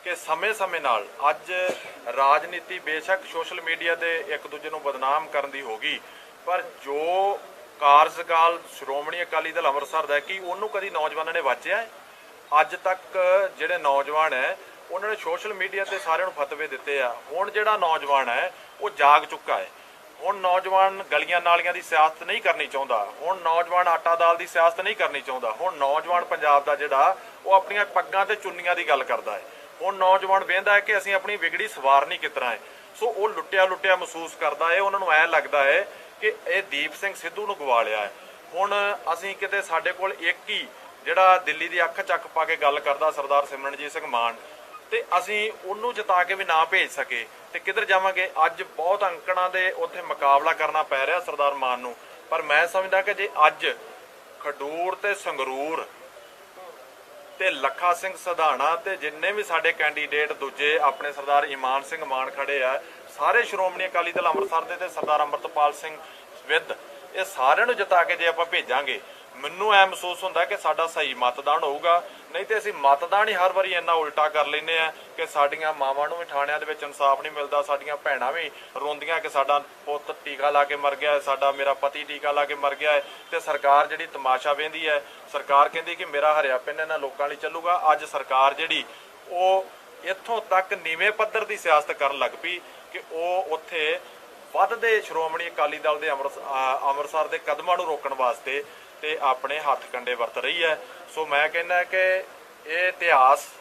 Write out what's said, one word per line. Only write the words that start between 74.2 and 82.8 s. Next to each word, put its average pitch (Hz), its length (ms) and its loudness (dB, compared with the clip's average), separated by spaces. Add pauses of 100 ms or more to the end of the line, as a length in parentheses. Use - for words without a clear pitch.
ਕਰ 151 160 2
ਲੈਂਦੇ 156 340 -2
ਆ 160 120 0 (260)
ਕਿ 165 80 -4
ਸਾਡੀਆਂ 156 480 0
ਮਾਵਾਂ 139 360 0
ਨੂੰ 170 80 -6
ਵੀ 170 80 -8
ਥਾਣਿਆਂ 147 340 -2
ਦੇ 151 60 -6
ਵਿੱਚ 151 180 -6
ਇਨਸਾਫ 139 380 2
ਨਹੀਂ 156 100 -8
ਮਿਲਦਾ, 147 300 -2
ਸਾਡੀਆਂ 143 360 -4
ਭੈਣਾਂ 131 340 -2
ਵੀ 160 200 -6 (240)
ਰੋਂਦੀਆਂ 147 440 -4
ਕਿ 156 100 -8
ਸਾਡਾ 143 300 2 (260)
ਪੁੱਤ 147 260 -6 (140)
ਟੀਕਾ 143 240 -2
ਲਾ 143 140 4
ਕੇ 143 120 0
ਮਰ 143 200 0
ਗਿਆ 147 160 0
ਹੈ, 143 80 2
ਸਾਡਾ 139 320 0
ਮੇਰਾ 139 220 0
ਪਤੀ 143 300 -2
ਟੀਕਾ 147 280 -4
ਲਾ 147 140 2
ਕੇ 147 100 -6
ਮਰ 143 200 0
ਗਿਆ 147 160 0